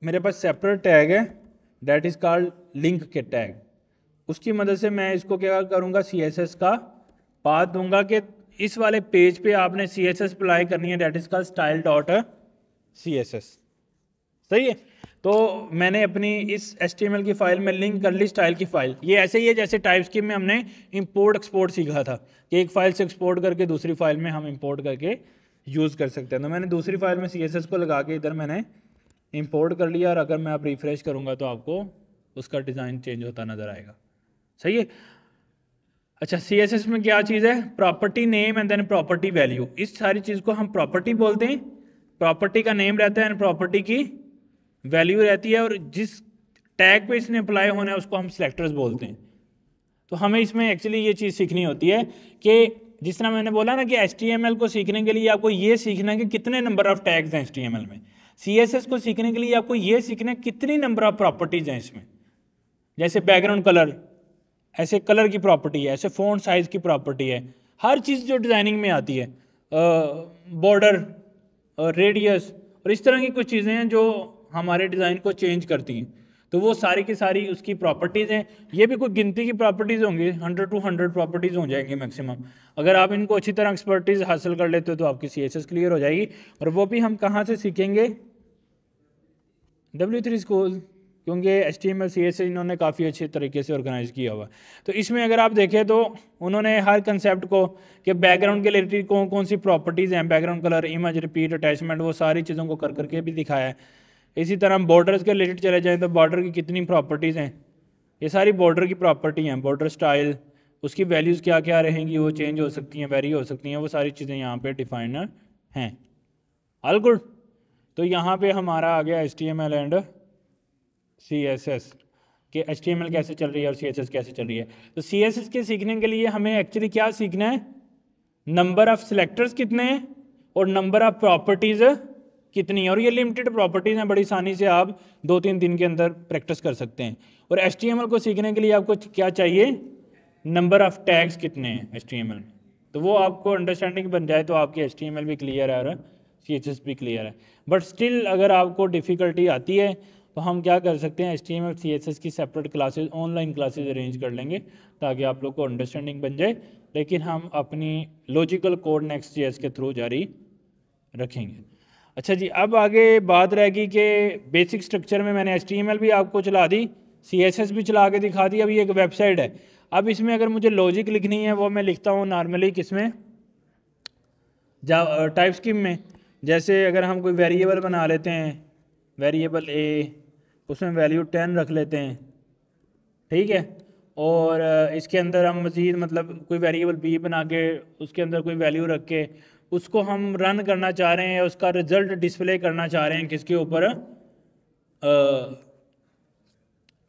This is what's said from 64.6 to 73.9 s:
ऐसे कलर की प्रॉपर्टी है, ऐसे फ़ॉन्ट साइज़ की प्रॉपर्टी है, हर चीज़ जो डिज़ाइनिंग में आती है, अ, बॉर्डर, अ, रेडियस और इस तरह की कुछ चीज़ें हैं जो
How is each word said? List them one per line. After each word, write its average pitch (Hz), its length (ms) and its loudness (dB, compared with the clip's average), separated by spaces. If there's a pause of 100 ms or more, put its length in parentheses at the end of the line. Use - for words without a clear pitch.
ऐसे 170 240 0
कलर 214 280 0
की 202 100 -2
प्रॉपर्टी 156 460 0
है, 135 100 -2
ऐसे 180 160 -6
फ़ॉन्ट 202 320 -2
साइज़ 180 260 0
की 196 100 -8
प्रॉपर्टी 143 500 -2
है, 123 160 -4 (380)
हर 262 180 2
चीज़ 254 260 -4
जो 262 120 0
डिज़ाइनिंग 214 440 2
में 208 80 0
आती 135 280 -2
है, 123 80 -4
अ, 131 60 -18 (1300)
बॉर्डर, 202 340 6 (800)
अ, 160 120 0
रेडियस 202 640 2 (320)
और 196 60 0
इस 220 120 -2
तरह 262 160 6
की 262 100 -2
कुछ 254 200 -4
चीज़ें 220 240 0
हैं 233 160 -2
जो 220 120 4 (520)